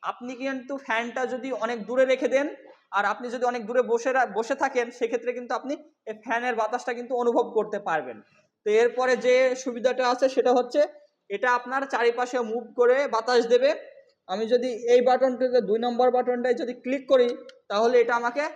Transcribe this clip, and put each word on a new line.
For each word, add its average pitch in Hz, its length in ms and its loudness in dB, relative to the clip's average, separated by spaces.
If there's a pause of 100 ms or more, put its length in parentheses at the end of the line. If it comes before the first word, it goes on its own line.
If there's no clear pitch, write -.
আপনি 240 300 -8 (100)
কিন্তু 269 320 -6 (120)
ফ্যানটা 240 360 -2 (100)
যদি 247 160 -6 (160)
অনেক 240 140 -4 (100)
দূরে 254 240 2
রেখে 254 220 0
দেন 277 120 2 (500)
আর 202 160 0
আপনি 240 220 -8
যদি 247 160 -4
অনেক 247 180 -4
দূরে 247 220 2
বসে 233 260 0
রা-, 240 220 2
বসে 233 240 -2
থাকেন 262 240 0 (120)
সেক্ষেত্রে 233 400 -4
কিন্তু 247 200 -8
আপনি 269 160 -6 (360)
এই 214 140 -10
ফ্যানের 240 360 -2
বাতাসটা 240 380 -4
কিন্তু 247 140 -10 (100)
অনুভব 240 240 2 (100)
করতে 208 220 -2 (100)
পারবেন। 131 300 -4 (480)
তো - 20 -2 (120)
এরপরে 240 320 2 (120)
যে 254 100 6 (280)
সুবিধাটা 247 500 -2
আছে 262 220 2
সেটা 254 240 4
হচ্ছে 247 220 0 (540)
এটা 202 140 -2 (100)
আপনার 254 240 -4 (120)
চারিপাশে 240 440 0 (120)
মুভ 233 140 -4 (140)
করে 247 180 6 (180)
বাতাস 233 280 2 (100)
দেবে। 254 180 4 (640)
আমি 208 200 -4
যদি 247 180 0 (220)
এই 247 160 8
বাটনটিতে 254 600 2
দুই 214 180 2
নম্বর 240 300 2
বাটনটায় 247 460 0
যদি 240 120 -6 (100)
ক্লিক 269 280 -4
করি 247 160 6 (420)
তাহলে 226 320 2
এটা 240 180 2
আমাকে 240 240 -2 (120)